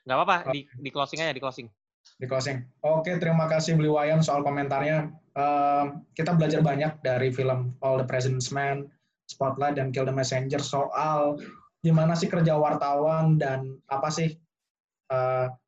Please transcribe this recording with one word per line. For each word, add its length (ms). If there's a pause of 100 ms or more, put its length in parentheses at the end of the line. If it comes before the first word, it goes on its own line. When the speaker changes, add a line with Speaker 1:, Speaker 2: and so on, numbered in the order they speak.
Speaker 1:
nggak 140
apa-apa, 200 (120)
di, 160
Speaker 2:
Oke. 160
Speaker 1:
di 100
closing 300
aja, 120
di 60
closing. 300 (460)
Speaker 2:
Di 100
closing. 320 (240)
Oke, 360
terima 300
kasih 280
Beli 140
Wayan 320
soal 200
komentarnya. 680 (240)
Ehm, 800
kita 200
belajar 280
banyak 400
dari 280
film 520
All 180
the 80
President's 440
Men, 380 (380)
Spotlight, 500
dan 140
Kill 140
the 100
Messenger 440
soal 760 (440)
gimana 340
sih 120
kerja 280
wartawan 840
dan 400 (100)
apa 220
sih, 240 (760)
eh, 400 (220)